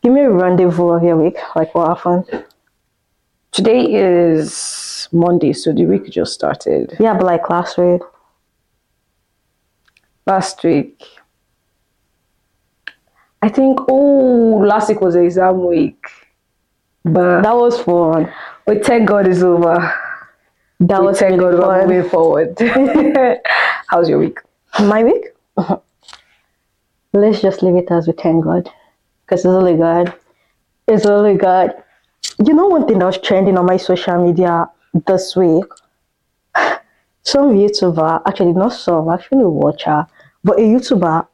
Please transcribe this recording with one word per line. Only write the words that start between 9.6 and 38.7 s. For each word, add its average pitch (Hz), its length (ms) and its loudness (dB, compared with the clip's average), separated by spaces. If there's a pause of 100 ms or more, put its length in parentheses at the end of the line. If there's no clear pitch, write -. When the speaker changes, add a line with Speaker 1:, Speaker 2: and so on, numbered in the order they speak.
Speaker 2:
Last 190 360 -4
week. 147 400 -2 (2500)
I 214 60 0
think, 269 300 2 (100)
oh, 254 760 2
last 214 240 0
week 214 120 0
was 180 160 0
exam 180 500 0
week. 165 380 -2 (1000)
But 180 380 0
Speaker 1:
That 220 140 2
was 240 260 0
fun. 165 480 0 (360)
Speaker 2:
we 208 120 0
thank 226 300 2
God 202 180 2
it's 180 160 2
over. 175 320 2 (1040)
Speaker 1:
That 190 200 2
Speaker 2:
We 180 80 2
Speaker 1:
was 196 100 -2
Speaker 2:
thank 185 220 2
Speaker 1:
really 180 180 2
Speaker 2:
God 180 100 2
we're 185 120 2
Speaker 1:
fun. 190 80 2
Speaker 2:
moving 180 220 0
forward. 165 480 0
<laughs> 269 840 0 (480)
How's 175 200 0
your 147 100 0
week? 160 200 -4 (420)
Speaker 1:
My 208 220 2
week? 359 220 0 (320)
<laughs> 175 100 -4 (1500)
Let's 208 300 2
just 190 200 -2
leave 180 140 2
it 180 140 -2
as 170 160 -2
we 165 60 -2
thank 165 320 -2
God. 170 260 -4 (560)
'Cause 180 140 -2
it's 175 60 -2
only 185 300 2
God. 170 360 0 (760)
It's 214 180 2
only 208 280 4
God. 185 400 0 (680)
You 294 100 4
know 349 120 4
one 320 200 2
thing 208 120 2
that 180 80 2
was 190 120 -2
trending 190 400 0
on 180 80 0
my 185 100 2
social 180 480 -2
media 175 440 0 (380)
this 185 300 -2
week? 180 280 2 (880)
<sighs> - 680 -8
Some 277 320 2
YouTuber, 175 720 0
actually 175 280 0
not 196 180 0